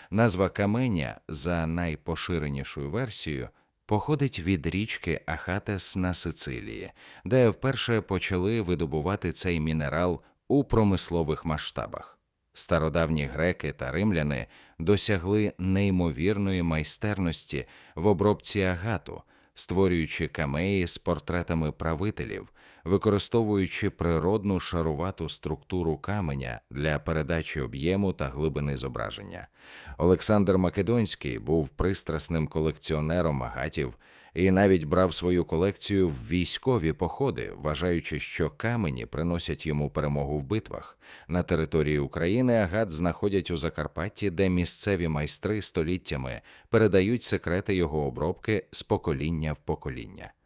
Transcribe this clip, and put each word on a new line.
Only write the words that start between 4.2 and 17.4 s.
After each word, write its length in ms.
від 280
річки 580
Ахатес 680
на 180
Сицилії, 800
де 240
вперше 520
почали 600
видобувати 680
цей 280
мінерал 640
у 160
промислових 840
масштабах. 720
Стародавні 640
греки 460
та 200
римляни 560
досягли 800
неймовірної 1080
майстерності 1000